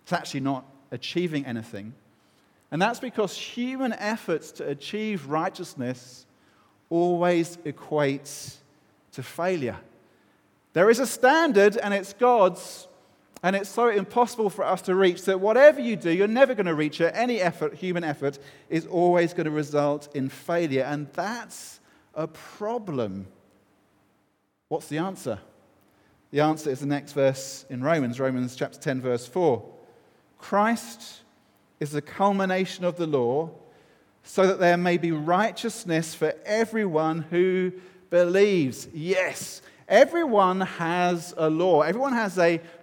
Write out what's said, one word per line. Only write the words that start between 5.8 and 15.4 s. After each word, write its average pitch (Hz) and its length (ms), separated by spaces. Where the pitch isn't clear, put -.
always 170 680
equates 143 880
to 131 100
failure. 160 540
There 185 160
is 233 100
a 269 80
standard, 247 720
and 202 160
it's 196 180
God's, 214 760
and 190 140
it's 196 140
so 240 180
impossible 214 600
for 180 160
us 180 160
to 185 120
reach 185 300
that 190 160
whatever 262 400